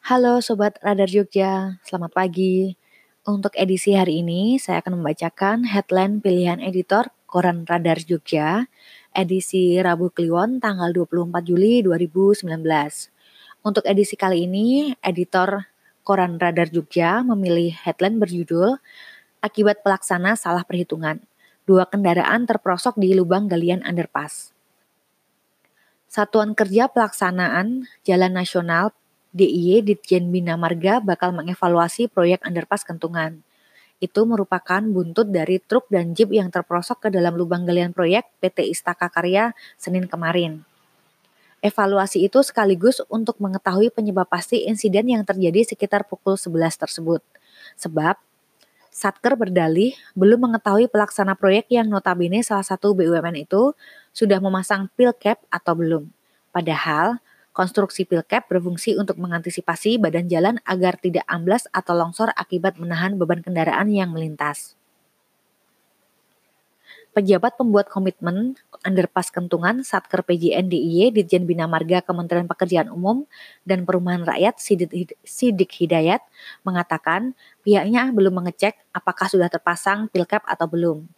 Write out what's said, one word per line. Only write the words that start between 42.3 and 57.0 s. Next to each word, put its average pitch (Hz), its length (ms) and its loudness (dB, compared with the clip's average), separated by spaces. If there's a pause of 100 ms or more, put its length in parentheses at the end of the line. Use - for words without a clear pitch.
sekaligus 202 720 2
untuk 226 240 -2
mengetahui 196 560 0
penyebab 196 400 -2
pasti 180 320 -2
insiden 214 480 0
yang 214 160 -2
terjadi 190 480 2
sekitar 202 320 -2
pukul 196 320 -4
sebelas 165 400 -2
tersebut. 165 400 -2 (560)
Sebab, 160 400 -2 (720)
Satker 240 480 -2
berdalih 185 560 2 (240)
belum 233 320 6
mengetahui 220 400 2
pelaksana 202 480 0
proyek 202 320 2
yang 226 240 2
notabene 180 480 0
salah 202 240 -2
satu 196 320 0
B 180 80 2
U 165 80 2
M 165 160 0
N 156 160 -8
itu 247 320 2 (400)
sudah 196 240 2
memasang 190 560 -2
pil 247 160 4
cap - 400 -4
atau - 240 -2
belum. 160 320 -2 (400)
Padahal, 165 720 -2 (380)